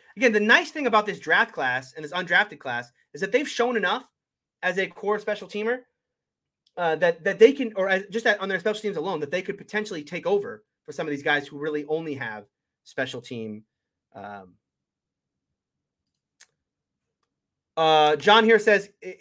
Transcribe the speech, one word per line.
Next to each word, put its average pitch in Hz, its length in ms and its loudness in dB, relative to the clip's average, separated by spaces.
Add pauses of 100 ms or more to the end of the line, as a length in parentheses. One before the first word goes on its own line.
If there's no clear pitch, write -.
(160)
Again, 233 160 2
the 214 80 2
nice 247 320 4
thing 294 160 -2
about 214 180 4
this 185 140 -6
draft 196 320 2
class 131 420 -4
and 156 120 -12
this 151 80 -12
undrafted 180 460 0
class 123 320 -8 (220)
is 147 80 -14
that 196 100 -4
they've 269 160 0
shown 240 300 -2
enough 202 300 -2 (560)
as 180 140 -2
a 190 100 -2
core 208 320 -4
special 208 280 -6
teamer, 220 320 -4 (960)
uh, 165 180 0
that, 170 280 0
that 196 160 -2
they 226 120 10
can, 247 240 -6
or 190 140 0
as, 190 200 0
just 220 160 -4
that 214 140 2
on 190 80 -6
their 190 120 -2
special 214 220 -4
teams 196 160 -6
alone, 165 220 -4
that 151 120 -8
they 185 100 -2
could - 160 -10
potentially 208 460 -8
take 165 220 -10
over 190 380 -2 (200)
for - 80 -16
some 160 140 -8
of 151 60 -6
these 143 120 -6
guys 143 240 0
who 147 120 -14
really 151 260 -4
only 156 300 -4
have 107 300 -10 (380)
special 127 380 -8
team, 110 420 -12 (520)
um... 98 400 -16 (3250)
Uh, 156 400 6
John 214 260 6
here 220 160 6
says, 208 300 2 (140)
"I-, 185 180 -12